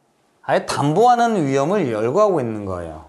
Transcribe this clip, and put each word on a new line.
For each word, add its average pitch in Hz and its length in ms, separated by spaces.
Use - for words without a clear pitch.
아예 135 240
담보하는 214 800
위험을 139 460
열거하고 151 480
있는 110 240
거예요. 85 440